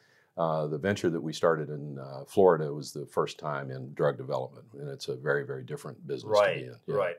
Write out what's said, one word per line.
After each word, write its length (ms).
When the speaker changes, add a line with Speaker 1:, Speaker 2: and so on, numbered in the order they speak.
Speaker 1:
uh, 280
the 100
venture 320
that 140
we 100
started 380
in, 280
uh, 280
Florida 440
was 220
the 140
first 320
time 320
in 240
drug 240
development, 560
and 160
it's 180
a 80
very, 300
very 160
different 440
business 240
Speaker 2:
Right, 260
Speaker 1:
to 40
be 60
in. 100
Yeah. 60
Speaker 2:
right. 240